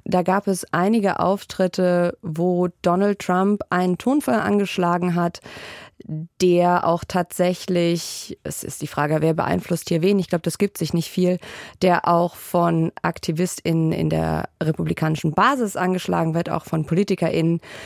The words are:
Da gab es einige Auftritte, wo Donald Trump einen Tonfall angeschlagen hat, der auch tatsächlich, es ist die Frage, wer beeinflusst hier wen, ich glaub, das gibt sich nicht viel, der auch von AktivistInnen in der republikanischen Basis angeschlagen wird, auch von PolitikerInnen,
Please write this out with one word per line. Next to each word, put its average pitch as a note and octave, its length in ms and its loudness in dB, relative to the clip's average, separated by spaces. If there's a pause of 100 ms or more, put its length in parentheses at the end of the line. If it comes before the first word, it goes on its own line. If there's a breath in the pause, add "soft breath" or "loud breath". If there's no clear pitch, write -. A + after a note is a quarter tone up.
Da F3+ 180 2
gab F#3+ 260 0
es F#3+ 240 0
einige G3 480 2
Auftritte, F3+ 1040 0
wo F3 460 0 (160)
Donald G3 340 2
Trump F#3+ 540 0
einen F3+ 260 0
Tonfall B3+ 440 0
angeschlagen F3+ 760 0
hat, F3 240 -2 (1000 loud breath)
der F3 440 4
auch E3+ 220 0
tatsächlich, F3 1400 -2
es - 200 -8
ist - 180 -10
die D3 60 -8
Frage, D3 340 0
wer D#3+ 120 2
beeinflusst E3+ 540 -2
hier E3 140 0
wen, G3 180 4
ich F3+ 80 -2
glaub, E3+ 160 -2
das - 140 -4
gibt G3+ 200 0
sich - 160 -4
nicht E3+ 160 0
viel, F3+ 300 0 (420 loud breath)
der F3 260 4
auch E3+ 280 4
von E3+ 560 2 (100)
AktivistInnen E3 920 0
in D#3 160 0
der D#3+ 400 0 (120)
republikanischen D#3+ 720 -2
Basis A3+ 460 2
angeschlagen F3 580 0
wird, E3+ 140 -2
auch - 160 -4
von D#3+ 200 -2
PolitikerInnen, E3+ 760 0 (240 loud breath)